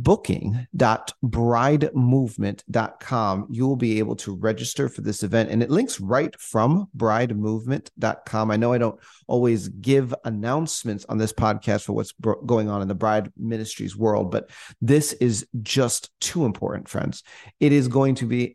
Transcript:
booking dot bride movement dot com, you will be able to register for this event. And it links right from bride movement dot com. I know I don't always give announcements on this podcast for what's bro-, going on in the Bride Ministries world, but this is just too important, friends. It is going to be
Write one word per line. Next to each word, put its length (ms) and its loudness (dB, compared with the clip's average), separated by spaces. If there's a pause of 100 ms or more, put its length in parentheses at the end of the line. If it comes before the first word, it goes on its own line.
booking 720 0
dot 380 2 (100)
bride 720 2
movement 720 0
dot 300 -2
com, 500 -2
you 160 -2
will 120 2
be 200 2
able 200 0
to 180 -8
register 520 -2
for 140 -8
this 220 -4
event. 260 2
And 140 2
it 80 -2
links 280 0
right 400 0
from 540 0
bride 420 0
movement 640 -4
dot 300 -4
com. 240 0
I 60 2
know 140 2
I 60 2
don't 220 0 (260)
always 440 2
give 440 2 (120)
announcements 840 -4
on 80 -2
this 160 0
podcast 520 0
for 80 -4
what's 180 -4
bro-, 340 -2
going 240 2
on 140 -4
in 40 -4
the 60 -2
Bride 420 0
Ministries 600 -8
world, 320 2
but 220 -4 (280)
this 340 4
is 340 0 (160)
just 560 -2
too 260 -2
important, 420 -4
friends. 360 -6 (360)
It 120 6
is 160 4
going 280 2
to 120 -4
be 280 -2